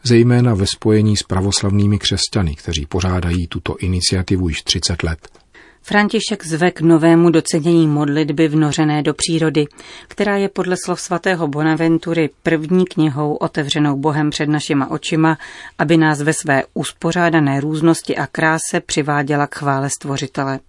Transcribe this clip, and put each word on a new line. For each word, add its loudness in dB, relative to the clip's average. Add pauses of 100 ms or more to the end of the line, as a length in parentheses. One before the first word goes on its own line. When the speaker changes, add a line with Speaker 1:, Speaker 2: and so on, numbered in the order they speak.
Speaker 1:
zejména 4
ve 0
spojení 2
s -6
pravoslavnými 0
křesťany, -2
kteří -6
pořádají -2
tuto -8
iniciativu -2
již -6
třicet -4
let. -6 (560)
Speaker 2:
František 0
zve 0
k -8
novému 6
docenění 2
modlitby 0
vnořené 0
do 0
přírody, 0 (420)
která -2
je 0
podle -2 (100)
slov -4
svatého -2
Bonaventury 0 (140)
první 2
knihou -2
otevřenou -2
Bohem 0
před -4
našima -2
očima, 0 (420)
aby 2
nás 2
ve 0
své 0 (100)
uspořádané 0
různosti 0
a -4
kráse -2
přiváděla -2
k -14
chvále -2
Stvořitele. -6